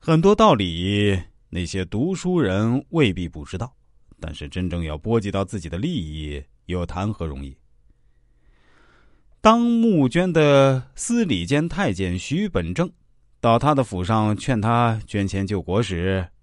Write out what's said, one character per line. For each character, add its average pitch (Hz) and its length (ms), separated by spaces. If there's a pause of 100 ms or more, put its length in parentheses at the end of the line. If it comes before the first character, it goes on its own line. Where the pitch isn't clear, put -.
很 160 100
多 196 140
道 208 220
理， 95 640 (280)
那 87 140
些 92 220
读 143 300
书 180 240
人 113 500
未 135 240
必 85 160
不 76 160
知 90 140
道， 117 120 (480)
但 78 140
是 76 160
真 92 180
正 85 160
要 78 140
波 113 240
及 101 80
到 98 160
自 98 140
己 80 100
的 85 80
利 117 260
益， 76 400 (220)
又 87 180
谈 95 300
何 85 140
容 69 180
易？ 67 100 (1800)
当 220 200
募 226 500
捐 175 240
的 139 500 (120)
司 233 280
礼 98 220
监 147 240
太 160 240
监 90 240
徐 185 320
本 90 240
正 175 180 (480)
到 117 200
他 143 160
的 135 80
府 92 200
上 107 320
劝 117 240
他 113 460
捐 101 220
钱 98 180
救 95 160
国 87 180
时 95 480 (160)